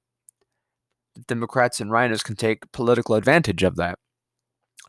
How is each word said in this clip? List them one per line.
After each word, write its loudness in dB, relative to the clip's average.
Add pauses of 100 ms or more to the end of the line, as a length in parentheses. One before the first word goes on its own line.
(1160)
The -20
Democrats -2
and -8
rhinos 0
can -10
take -2
political 2
advantage 2
of 2
that. -4 (880)